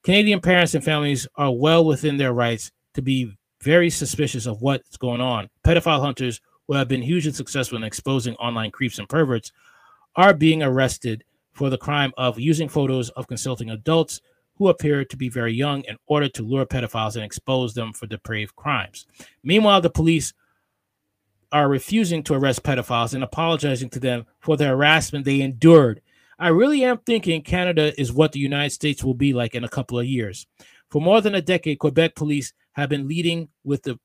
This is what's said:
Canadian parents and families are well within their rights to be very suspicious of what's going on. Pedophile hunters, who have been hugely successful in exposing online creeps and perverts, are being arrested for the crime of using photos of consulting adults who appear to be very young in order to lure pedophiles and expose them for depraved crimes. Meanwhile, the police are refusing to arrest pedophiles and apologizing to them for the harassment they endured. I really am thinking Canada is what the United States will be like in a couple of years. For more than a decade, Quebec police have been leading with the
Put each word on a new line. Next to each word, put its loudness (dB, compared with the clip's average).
Canadian 4
parents 2
and -2
families -2
are 0
well 4
within 0
their 0
rights -2
to -6
be -2
very 4
suspicious -4
of -8
what's -4
going -4
on. -2
Pedophile 4
hunters, -4
who -2
have 0
been 0
hugely -2
successful -6
in -8
exposing -4
online -6
creeps -6
and -12
perverts, 0
are 6
being 2
arrested -2
for -4
the -4
crime -4
of -2
using 0
photos -2
of -12
consulting -8
adults -2
who 2
appear 2
to -12
be -6
very -4
young -2
in -14
order 0
to -10
lure -2
pedophiles -4
and -8
expose -4
them -8
for -14
depraved -10
crimes. -6
Meanwhile, 4
the 0
police 0
are 4
refusing 0
to 0
arrest 0
pedophiles -2
and -4
apologizing -2
to -10
them -4
for 0
the 0
harassment 2
they 2
endured. 6
I 0
really 4
am 0
thinking -2
Canada 0
is -2
what 2
the -8
United -2
States -4
will -2
be 0
like -2
in -6
a -10
couple -6
of -2
years. -6
For 0
more 6
than -2
a 0
decade, -2
Quebec 2
police -4
have -4
been -4
leading -4
with -4
the -8